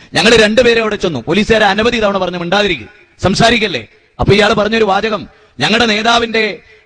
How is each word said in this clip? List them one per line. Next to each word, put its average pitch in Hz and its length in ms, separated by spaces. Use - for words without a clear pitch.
ഞങ്ങൾ 220 220
രണ്ടുപേരും 226 440
അവിടെ 214 160
ചെന്നു. 160 300
പോലീസുകാരെ 208 380
അനവധി 220 360
തവണ 202 180
പറഞ്ഞു, 180 200
"മിണ്ടാതിരിക്കും, 175 500
സംസാരിക്കല്ലേ." 196 640
അപ്പൊ 190 140
ഇയാൾ 208 180
പറഞ്ഞൊരു 214 320
വാചകം, 196 440
"ഞങ്ങളുടെ 214 260
നേതാവിന്റെ 220 720